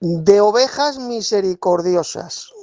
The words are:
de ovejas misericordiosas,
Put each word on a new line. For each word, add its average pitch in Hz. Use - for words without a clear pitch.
de 170
ovejas 262
misericordiosas, 185